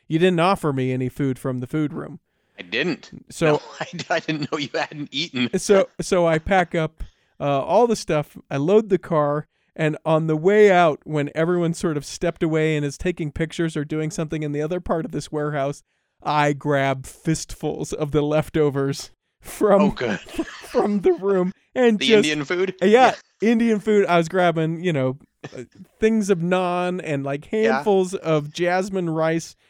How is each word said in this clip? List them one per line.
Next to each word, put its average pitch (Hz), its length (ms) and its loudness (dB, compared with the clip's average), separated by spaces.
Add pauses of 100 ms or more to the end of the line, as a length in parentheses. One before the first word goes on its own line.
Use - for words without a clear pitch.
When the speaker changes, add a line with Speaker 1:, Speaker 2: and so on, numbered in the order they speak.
Speaker 1:
you 160 120 0
didn't 180 200 4
offer 175 320 2
me 127 220 -2
any 127 160 -2
food 135 300 -4
from 127 200 -6
the 123 80 -8
food 156 240 -2
room. 151 280 -12 (400)
Speaker 2:
I - 20 -16
didn't. 117 720 -6
Speaker 1:
So 156 220 2
Speaker 2:
No, - 160 0
<laughs> - 100 -18
I, 156 80 -8 (240)
I 170 80 0
didn't 156 320 -6
know 160 80 -4
you 143 160 -6
hadn't 147 360 -6
eaten. 135 460 -4
Speaker 1:
So, 190 320 4 (100)
so 175 280 0
I 160 100 2
pack 185 380 0
up, 160 280 -4 (360)
uh, 143 220 0
all 220 260 4
the 220 80 0
stuff, - 420 -4 (140)
I 143 60 -4
load 196 320 4
the 185 100 2
car, 147 480 -2 (280)
and 156 300 -2
on 160 220 2
the 156 100 0
way 202 340 6
out, 175 320 4
when 147 300 -4
everyone 170 400 0
sort 160 240 -4
of 139 80 -6
stepped - 380 -4
away 156 320 0
and 147 100 -2
is 143 120 -8
taking 175 340 -4
pictures 165 460 -4
or 147 80 -2
doing 156 260 -4
something 156 320 -6
in 147 80 -6
the 143 100 -4
other 175 180 -4
part 170 260 -4
of 160 60 -12
this 151 200 -8
warehouse, 147 520 -4 (380)
I 147 320 2
grab 135 520 -2
fistfuls - 880 -6
of 147 180 -6
the 147 120 2
leftovers 147 880 -2 (300)
from, - 400 2
Speaker 2:
Oh, 196 100 4
good. - 280 -4
Speaker 1:
<laughs> - 260 -8 (240)
from 208 320 0
the 359 120 2
room 190 400 0 (220)
and 233 240 4
Speaker 2:
The - 80 0
Speaker 1:
just 220 100 6
Speaker 2:
Indian 151 280 2
food? 185 360 -2
Speaker 1:
Yeah, 185 60 4
Speaker 2:
Yeah. 226 260 6 (260)
Speaker 1:
Indian 226 400 2
food. 208 280 2
I 175 100 4
was 170 120 2
grabbing, 165 540 0
you 180 80 0
know, 135 280 -2 (360)
uh, 127 100 -12 (340)
things 220 320 2
of 180 80 2
naan 180 640 -2
and, 139 200 -4
like, 143 280 -8
Speaker 2:
Yeah. 220 220 2
Speaker 1:
handfuls 185 420 0
of 151 360 -2
jasmine 180 600 -2
rice 160 440 -2 (140)